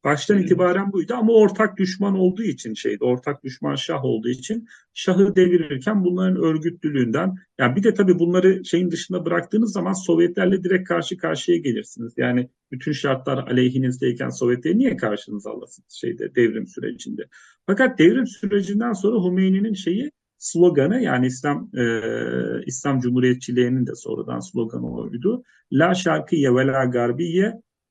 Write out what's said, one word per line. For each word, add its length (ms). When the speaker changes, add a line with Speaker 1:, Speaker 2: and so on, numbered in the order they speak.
Speaker 1:
Baştan 340
Speaker 2:
Evet. 80
Speaker 1:
itibaren 480
buydu 240
ama 160
ortak 440
düşman 380
olduğu 280
için 300
şeydi, 300
ortak 400
düşman 320
Şah 300
olduğu 240
için 380
Şah'ı 420
devirirken 680
bunların 400
örgütlülüğünden, 920
yani 160
bir 80
de 100
tabii 260
bunları 460
şeyin 260
dışında 340
bıraktığınız 480
zaman 200
Sovyetlerle 680
direkt 240
karşı 300
karşıya 400
gelirsiniz. 600
Yani 320
bütün 200
şartlar 560
aleyhinizdeyken 840
Sovyetleri 480
niye 200
karşınıza 540
alasınız 420
şeyde, 420
devrim 320
sürecinde? 540
Fakat 340
devrim 280
sürecinden 680
sonra 360
Hümeyni'nin 440
şeyi, 380
sloganı, 640
yani 260
İslam, 500
e, 240
İslam 340
Cumhuriyetçiliğinin 880
de 80
sonradan 440
sloganı 540
oydu. 500
La 240
Şarkiye 600
ve 120
la 180
Garbiye 680